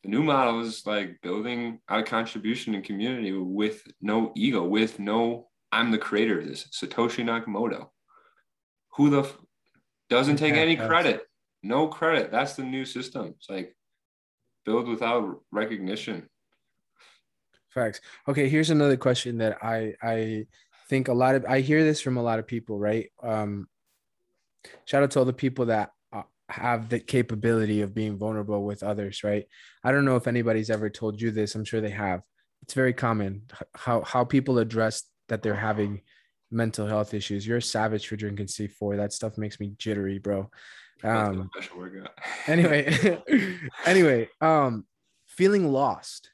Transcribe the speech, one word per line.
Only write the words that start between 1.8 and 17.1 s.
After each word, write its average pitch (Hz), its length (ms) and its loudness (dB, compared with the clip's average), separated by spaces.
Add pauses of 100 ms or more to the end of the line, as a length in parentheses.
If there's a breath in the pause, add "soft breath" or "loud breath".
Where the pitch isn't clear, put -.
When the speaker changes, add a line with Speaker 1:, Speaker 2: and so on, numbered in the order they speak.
Speaker 1:
out 104 120 0
of 113 60 -4
contribution 113 680 -2
and 98 100 -4
community 110 480 -4
with 98 500 -2 (200)
no 110 340 0
ego, 110 300 2
with 107 320 2
no, 117 500 -2 (220)
"I'm 117 220 2
the 107 60 2
creator 104 420 2
of - 60 -10
this." - 220 -12
Satoshi 117 560 -4
Nakamoto. 113 680 -4 (1040 soft breath)
Who 147 120 6
the 143 120 6
f-, - 180 -6 (720)
doesn't 135 260 4
take 147 180 2
Speaker 2:
Yeah, 156 60 4
Speaker 1:
any 165 160 4
Speaker 2:
facts. 117 120 -2
Speaker 1:
credit. 160 380 2 (360)
No 135 260 0
credit. 156 420 0
That's 135 260 -2
the 131 80 -8
new 131 200 -6
system. 123 440 -8 (100)
It's - 100 -20
like, 92 260 -10 (920)
build 117 220 0
without 117 520 -2 (100)
recognition. 104 760 -6 (1400 soft breath)